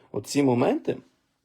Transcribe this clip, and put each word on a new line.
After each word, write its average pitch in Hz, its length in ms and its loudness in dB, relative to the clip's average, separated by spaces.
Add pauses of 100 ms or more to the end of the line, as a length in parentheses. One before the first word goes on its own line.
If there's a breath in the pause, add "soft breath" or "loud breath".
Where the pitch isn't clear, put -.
(120)
От 104 140 -8
ці 143 160 0
моменти 139 540 0 (480)